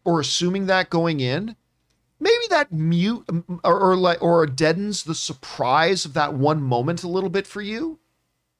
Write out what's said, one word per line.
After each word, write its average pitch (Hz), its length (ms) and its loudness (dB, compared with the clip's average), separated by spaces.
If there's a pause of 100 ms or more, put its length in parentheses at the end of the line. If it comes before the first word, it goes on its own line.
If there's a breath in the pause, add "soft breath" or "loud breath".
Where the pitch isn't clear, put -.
or 165 160 2
assuming 180 460 -2
that 185 240 2
going 165 300 0
in, 156 360 -2 (640)
maybe 466 300 2
that 302 220 2
mute, 170 520 0 (400)
or, 190 160 4
or, 185 160 4
like, 180 260 2
or 170 260 4
deadens 160 560 0
the 156 120 -6
surprise 151 880 0
of 143 100 -12
that 147 180 0
one 147 280 2
moment 135 420 -2
a 180 40 -8
little 185 220 -2
bit 190 180 -2
for 202 140 -12
you. 240 380 -8 (600)